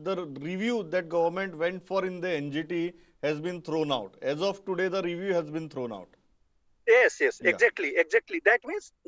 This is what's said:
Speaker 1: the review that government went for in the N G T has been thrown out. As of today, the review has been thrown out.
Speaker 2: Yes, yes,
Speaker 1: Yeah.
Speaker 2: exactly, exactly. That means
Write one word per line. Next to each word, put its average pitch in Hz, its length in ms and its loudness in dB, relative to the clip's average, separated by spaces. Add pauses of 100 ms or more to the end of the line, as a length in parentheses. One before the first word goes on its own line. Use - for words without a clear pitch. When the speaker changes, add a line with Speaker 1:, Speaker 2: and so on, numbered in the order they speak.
Speaker 1:
the 180 220 -4 (140)
review 196 520 -2
that 175 180 -2
government 170 480 0
went 180 280 -2
for 190 200 -2
in 180 160 -6
the 180 80 -2
N 147 240 -2
G 156 100 -2
T 170 300 -4 (280)
has 151 200 -2
been 175 200 -6
thrown 156 300 0
out. 107 300 -4
As 147 200 -2
of 196 220 -2
today, 185 240 -2
the 185 140 0
review 175 320 -2
has 165 160 0
been 160 180 -6
thrown 131 240 -6
out. 95 160 -12 (800)
Speaker 2:
Yes, 233 320 6
yes, 131 240 2
Speaker 1:
Yeah. - 60 4
Speaker 2:
exactly, 175 480 2
exactly. 170 480 0
That 226 180 6
means 381 300 -10 (140)